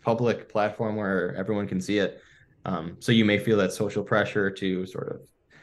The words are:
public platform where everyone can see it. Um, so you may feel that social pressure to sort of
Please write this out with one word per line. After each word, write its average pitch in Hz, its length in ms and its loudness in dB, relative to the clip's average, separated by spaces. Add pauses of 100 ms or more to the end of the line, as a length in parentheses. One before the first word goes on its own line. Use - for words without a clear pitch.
public 117 460 0
platform 107 460 -2
where 95 400 0
everyone 101 320 -2
can 92 140 -2
see 101 180 0
it. 92 220 -2 (440)
Um, 85 340 -6
so - 120 0
you 113 140 6
may 104 120 4
feel 107 200 2
that 92 160 4
social 101 300 -2
pressure 104 480 0
to 92 340 -4
sort - 280 -8
of 92 80 -12 (420)